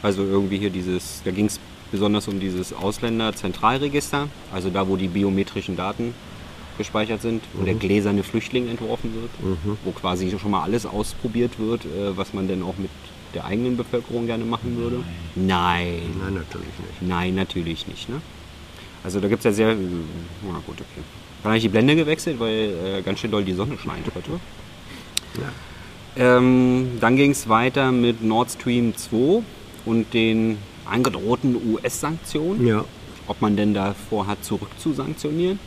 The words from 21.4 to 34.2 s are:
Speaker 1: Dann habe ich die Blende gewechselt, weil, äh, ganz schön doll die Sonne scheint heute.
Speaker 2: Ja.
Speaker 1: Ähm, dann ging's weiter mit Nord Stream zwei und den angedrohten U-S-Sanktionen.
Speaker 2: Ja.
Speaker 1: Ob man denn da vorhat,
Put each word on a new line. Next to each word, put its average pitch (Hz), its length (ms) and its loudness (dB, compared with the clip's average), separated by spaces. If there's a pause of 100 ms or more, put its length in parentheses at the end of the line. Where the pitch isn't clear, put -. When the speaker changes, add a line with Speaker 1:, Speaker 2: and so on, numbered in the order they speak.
Speaker 1:
Dann 107 80 -2
habe 110 80 4
ich 113 60 2
die 110 60 4
Blende 120 260 6
gewechselt, 156 440 0
weil, 110 300 0 (300)
äh, - 20 -6
ganz 95 180 -2
schön 113 120 -4
doll 104 120 2
die 92 100 0
Sonne 113 300 -2
scheint - 300 -6
heute. 151 260 -6 (1000)
Speaker 2:
Ja. - 100 -4 (880)
Speaker 1:
Ähm, 127 640 6
dann 117 140 8
ging's 139 340 6
weiter 127 420 4
mit 120 320 4
Nord 113 280 4
Stream 120 440 2
zwei 147 460 2 (440)
und 113 280 2
den 113 440 4 (260)
angedrohten 123 720 2
U-S-Sanktionen. 151 1120 0
Speaker 2:
Ja. 107 160 4 (420)
Speaker 1:
Ob - 160 -2
man 104 140 4
denn 104 180 4
da 98 220 0 (140)
vorhat, 104 340 -2